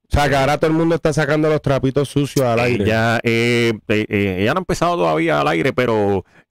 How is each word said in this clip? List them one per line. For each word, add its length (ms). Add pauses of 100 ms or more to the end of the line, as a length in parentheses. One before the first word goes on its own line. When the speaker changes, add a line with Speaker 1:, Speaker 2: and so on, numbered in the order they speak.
Speaker 1:
O 40
sea, 160
que 80
ahora 220
todo 120
el 60
mundo 180
está 180
sacando 360
los 140
trapitos 460
sucios 380
al 140
aire. 240
Speaker 2:
Ella, 400
eh, 480 (160)
eh, 200
eh, 320
ella 140
no 40
ha 40
empezado 340
todavía 440
al 80
aire, 240
pero 520 (260)